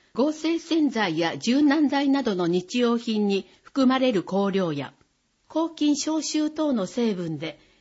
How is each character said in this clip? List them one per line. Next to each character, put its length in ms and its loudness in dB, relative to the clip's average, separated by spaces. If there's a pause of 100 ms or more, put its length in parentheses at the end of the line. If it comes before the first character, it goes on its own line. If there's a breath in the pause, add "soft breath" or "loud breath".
(140 soft breath)
合 180 2
成 280 -2
洗 300 0
剤 280 -2
や 200 0
柔 260 2
軟 260 4
剤 200 0
な 120 2
ど 140 -2
の 120 0
日 320 -2
用 180 2
品 300 -2
に 200 -2 (160 soft breath)
含 240 2
ま 100 4
れ 140 2
る 120 0
香 280 0
料 200 0
や、 220 -6 (540)
抗 220 -2
菌 260 0
消 260 -2
臭 300 -2
等 220 0
の 120 0
成 300 -2
分 240 -6
で 200 -10 (220 soft breath)